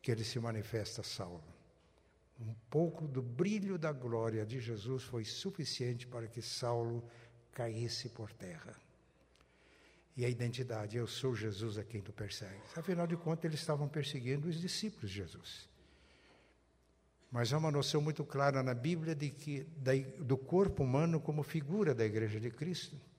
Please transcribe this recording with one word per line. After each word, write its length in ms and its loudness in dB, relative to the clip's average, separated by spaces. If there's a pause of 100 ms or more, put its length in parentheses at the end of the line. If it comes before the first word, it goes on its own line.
que 80 2
ele 120 2
se 160 -2
manifesta 600 -2
a 20 -6
Saulo. 520 -8 (800)
Um 160 -6 (160)
pouco 380 2
do 140 -2
brilho 560 0
da 160 0
glória 520 0
de 140 -6
Jesus 440 -4
foi 200 -4
suficiente 800 -4
para 220 -8
que 140 -10
Saulo 600 0 (520)
caísse 560 -2
por 240 -10
terra. 420 -12 (1400)
E 80 2
a 40 4
identidade: 680 -2
"Eu 100 0
sou 260 0
Jesus 440 -2
a 80 -4
quem 160 -6
tu 100 -10
persegues." 680 -8
Afinal 300 0
de 80 2
contas, 300 -2
eles 160 0
estavam 260 2
perseguindo 600 0
os 100 0
discípulos 500 -2
de 60 -6
Jesus. 540 -8 (1600)
Mas 220 4
há 40 6
uma 140 4
noção 300 4
muito 240 0
clara 360 6
na 120 4
Bíblia 420 0
de 140 0
que, 340 -4 (140)
da, 160 4 (260)
do 180 4
corpo 460 4
humano 380 6
como 200 0
figura 540 2
da 80 4
Igreja 340 2
de 140 -2
Cristo. 480 -6 (200)